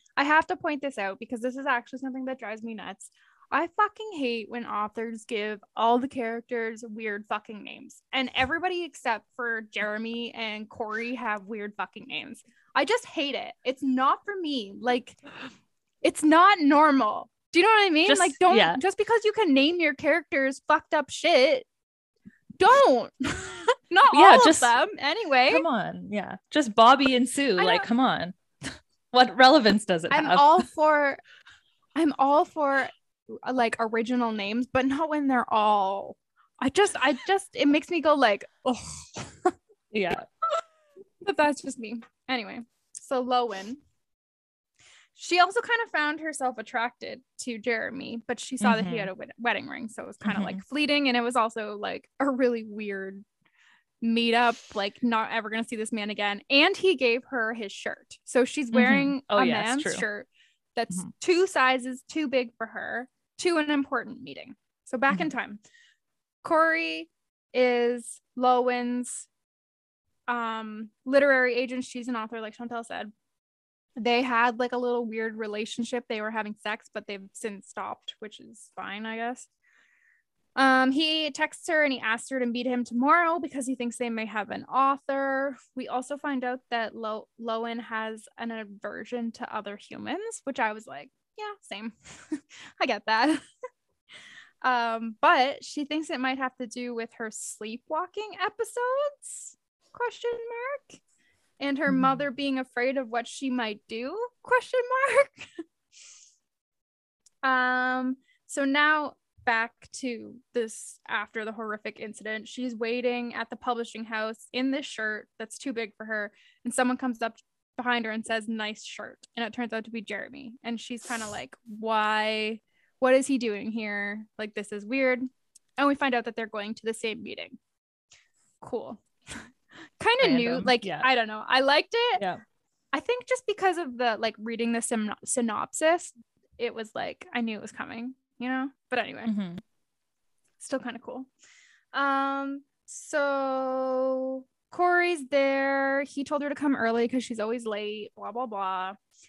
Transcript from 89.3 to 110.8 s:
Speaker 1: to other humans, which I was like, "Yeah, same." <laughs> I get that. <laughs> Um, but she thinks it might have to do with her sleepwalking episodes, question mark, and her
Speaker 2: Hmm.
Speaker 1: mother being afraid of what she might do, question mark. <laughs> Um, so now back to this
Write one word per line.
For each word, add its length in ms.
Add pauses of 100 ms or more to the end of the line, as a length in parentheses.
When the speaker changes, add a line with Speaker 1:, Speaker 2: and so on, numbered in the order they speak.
Speaker 1:
to 220
other 220
humans, 640
which 160
I 140
was 140
like, 220 (280)
"Yeah, 240
same." 320 (380)
<laughs> 500
I 40
get 220
that. 380
<laughs> 40 (1120)
Um, 600
but 420
she 220
thinks 240
it 100
might 200
have 180
to 80
do 300
with 240
her 120
sleepwalking 1000 (120)
episodes, 1120 (360)
question 380
mark, 680 (600)
and 180
her 140
Speaker 2:
Hmm. 80
Speaker 1:
mother 320
being 260
afraid 400
of 100
what 200
she 240
might 360
do, 300 (240)
question 380 (100)
mark. 400 (200)
<laughs> 160 (1800)
Um, 760 (300)
so 180
now 480 (320)
back 280 (200)
to 400 (220)
this 520